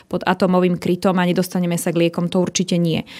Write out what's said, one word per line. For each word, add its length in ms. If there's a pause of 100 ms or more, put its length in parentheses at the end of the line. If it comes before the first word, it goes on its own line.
pod 160
atómovým 580
krytom 380
a 80
nedostaneme 480
sa 160
k 160
liekom, 240
to 100
určite 380
nie. 240 (160)